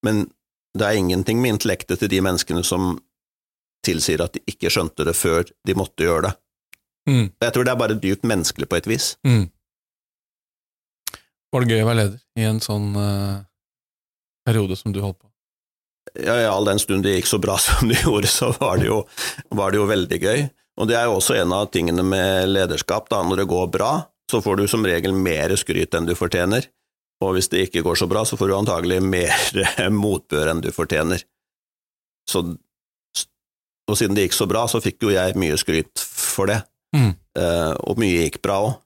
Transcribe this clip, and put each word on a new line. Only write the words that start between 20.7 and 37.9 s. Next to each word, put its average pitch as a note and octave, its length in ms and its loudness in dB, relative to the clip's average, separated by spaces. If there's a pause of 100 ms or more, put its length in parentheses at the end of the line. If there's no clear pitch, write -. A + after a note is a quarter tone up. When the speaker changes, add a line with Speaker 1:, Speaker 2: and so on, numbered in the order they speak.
Speaker 1:
Og A2 80 0
det A#2 80 2
er A#2 140 2
jo G2 80 2
også A#2 180 0
en F2+ 160 2
av G2 220 0
tingene F2 320 0
med F#2+ 420 2
lederskap, F#2+ 640 -2
da. G#2 100 0
Når F#2 200 0
det F#2+ 100 -2
går F2+ 220 0
bra, G2+ 160 0 (420)
så A#2+ 80 2
får G2 220 0
du - 100 2
som A2 160 0
regel F2+ 240 0
mer F2 480 0
skryt E2+ 340 -2
enn E2+ 140 0
du F2 80 0
fortjener. F#2 480 0 (560)
Og F#2 160 0
hvis F#2 160 0
det F2+ 160 2
ikke E2+ 160 -2
går E2+ 160 0
så F2+ 80 0
bra, G#2 160 0
så - 160 -4
får G2 80 2
du G2 80 2
antagelig F#2 480 0
mer F2+ 320 0 (320)
<laughs> F#2+ 240 0
motbør E2 640 0
enn E2 100 -4
du - 80 -4
fortjener. E2 480 0 (1080)
Så, F#2 120 0 (1500)
og G#2 120 2
siden G2+ 160 2
det F#2+ 140 2
gikk - 100 -2
så G#2 80 0
bra, A2 240 0
så A2+ 80 0
fikk - 240 -4
jo G#2 80 2
jeg F#2 240 2
mye D#2 240 0
skryt - 400 -2
for - 480 -4
det. G#2 140 0 (340)
Speaker 2:
Mm. A#2 160 4 (240)
Speaker 1:
Eh, E2+ 380 0 (100)
og - 160 -2